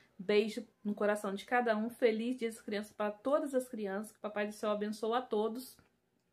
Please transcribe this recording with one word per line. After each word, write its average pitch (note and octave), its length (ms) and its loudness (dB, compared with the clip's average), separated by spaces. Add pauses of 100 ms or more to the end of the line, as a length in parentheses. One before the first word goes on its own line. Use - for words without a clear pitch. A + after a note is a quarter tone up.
(180)
Beijo G#3 480 2 (160)
no G#3 120 -2
coração G#3 400 2
de G3+ 120 -8
cada A#3 300 2
um. A3 140 -2
Feliz A#3 480 2
Dia A3+ 120 -2
das A3 100 -12
Crianças G#3+ 320 -6
pra G#3 180 -2
todas C4+ 440 0
as B3+ 140 0
crianças. G#3 440 -6
Que - 60 -20
o - 40 -20
Papai G#3 240 -2
do G#3 60 -6
Céu G#3+ 180 -2
abençoe G#3+ 460 -2
a B3+ 60 2
todos. A3+ 560 -2 (540)